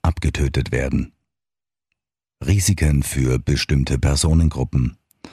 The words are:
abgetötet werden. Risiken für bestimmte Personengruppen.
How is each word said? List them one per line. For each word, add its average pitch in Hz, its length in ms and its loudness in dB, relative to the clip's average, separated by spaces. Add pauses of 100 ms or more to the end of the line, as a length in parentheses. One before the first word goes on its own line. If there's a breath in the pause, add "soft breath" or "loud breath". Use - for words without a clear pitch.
abgetötet 71 680 -2
werden. 65 420 -4 (1300)
Risiken 80 600 2
für 64 340 -2
bestimmte 69 640 0
Personengruppen. 71 960 0 (360 loud breath)